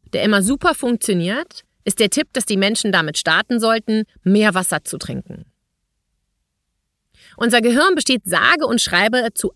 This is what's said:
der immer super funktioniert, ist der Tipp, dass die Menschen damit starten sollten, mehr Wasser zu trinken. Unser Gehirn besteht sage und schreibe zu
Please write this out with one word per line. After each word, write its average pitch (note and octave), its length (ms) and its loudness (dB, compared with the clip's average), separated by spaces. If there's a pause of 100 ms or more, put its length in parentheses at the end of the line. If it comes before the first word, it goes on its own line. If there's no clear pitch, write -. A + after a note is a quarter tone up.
(120)
der - 100 -2
immer G3+ 200 2
super C#4 320 0
funktioniert, A3+ 920 -4 (200)
ist - 160 -4
der G3+ 100 2
Tipp, D4+ 220 -2
dass B3+ 120 -4
die G3+ 140 -2
Menschen G#3 340 0
damit D#3+ 240 0
starten G#3 440 0
sollten, A3 440 0 (180)
mehr G3+ 320 2
Wasser F3+ 300 -4
zu - 140 -10
trinken. - 480 -12 (1900)
Unser A#3 260 2
Gehirn C#4 320 4
besteht C4 300 0
sage C#4+ 420 2
und A#3 160 0
schreibe A3+ 500 2
zu - 240 -4